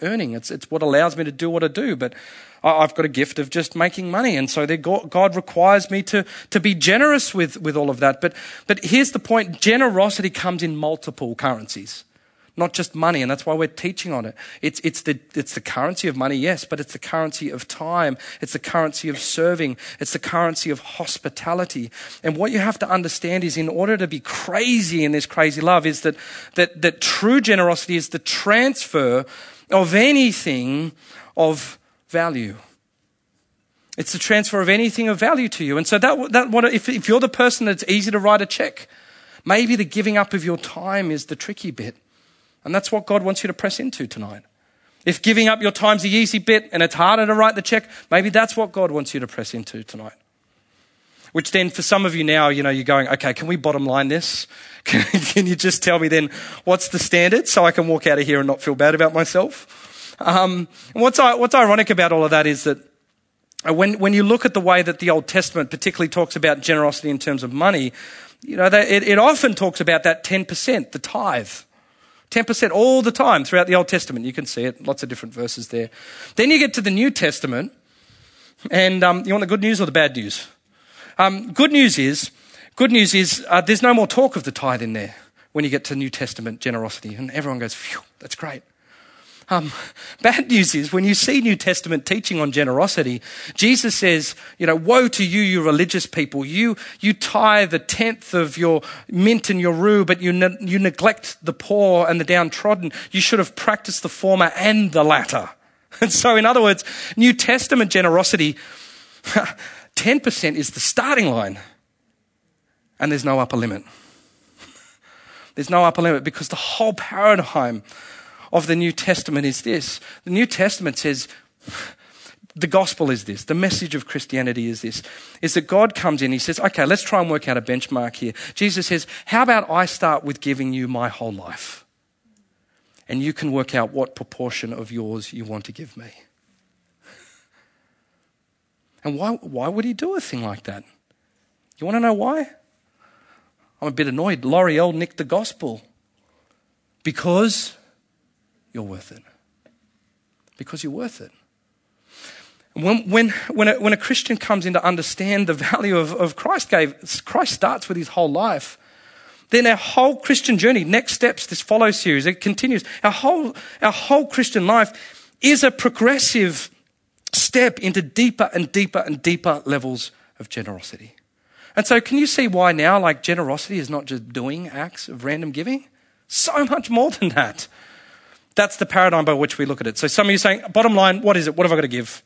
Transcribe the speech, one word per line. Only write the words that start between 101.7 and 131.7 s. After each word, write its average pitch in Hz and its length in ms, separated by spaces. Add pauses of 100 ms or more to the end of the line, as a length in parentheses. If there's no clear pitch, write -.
and 170 140
the 156 40
downtrodden. 175 680 (180)
You 190 120
should - 160
have - 180
practiced - 460
the 165 80
former 185 460
and 208 360
the 151 120
latter." 135 500
<laughs> - 40 (440)
And 226 100
so, 233 240
in 214 80
other 240 160
words, 202 240 (320)
New 240 160
Testament 247 580
generosity, 175 640 (680)
<laughs> - 120 (580)
ten 262 260
percent - 380
is 143 140
the - 80
starting 240 500
line, 101 280 (1400)
and 147 100
there's 139 140
no 135 160
upper 123 160
limit. 110 320
<laughs> - 1700
There's 143 160
no 175 140
upper 170 180
limit 170 200
because 151 260
the - 80
whole - 360
paradigm 156 880 (720)
of 165 140
the 165 100
New 170 160
Testament 156 540
is 131 160
this. - 380 (240)
The 180 60
New 208 160
Testament 185 520
says, 139 300 (1300)
the 160 100
gospel 165 440
is 117 140
this, 104 200
the 160 100
message 175 400
of 135 120
Christianity 123 640
is 113 140
this, 113 200 (400)
is 160 120
that 160 140
God 208 260
comes 151 280
in, 131 100
he 131 60
says, 160 200
"Okay, 165 260
let's 180 180
try 196 180
and 170 100
work 151 160
out 131 100
a 120 60
benchmark 123 540
here." 113 160 (220)
Jesus 185 340
says, 165 180 (200)
"How 226 160
about 226 280
I 175 160
start 156 380
with 143 160
giving 131 320
you 127 160
my 120 200
whole 113 240
life? - 520 (1200)